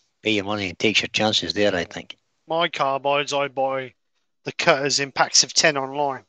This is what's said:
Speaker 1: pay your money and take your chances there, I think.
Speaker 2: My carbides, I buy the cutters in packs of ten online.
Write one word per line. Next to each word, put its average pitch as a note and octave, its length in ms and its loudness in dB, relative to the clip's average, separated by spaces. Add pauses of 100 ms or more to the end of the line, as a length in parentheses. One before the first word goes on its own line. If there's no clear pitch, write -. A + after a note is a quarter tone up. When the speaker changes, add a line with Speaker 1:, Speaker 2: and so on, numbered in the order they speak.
(240)
Speaker 1:
pay A2 80 0
your G2+ 120 0
money G2+ 260 -4
and F2 100 -10
take G#2+ 220 2
your - 80 -2
chances G#2 440 0
there, G#2 220 2
I F2 100 0
think. - 320 -14 (300)
Speaker 2:
My E3 200 0
carbides, C#3 640 0
I C#3+ 160 0
buy C3+ 460 -4 (500)
the D3+ 80 -6
cutters C#3+ 480 2
in C#3 120 -4
packs - 320 2
of - 100 -8
ten D3+ 240 4
online. C3+ 520 -4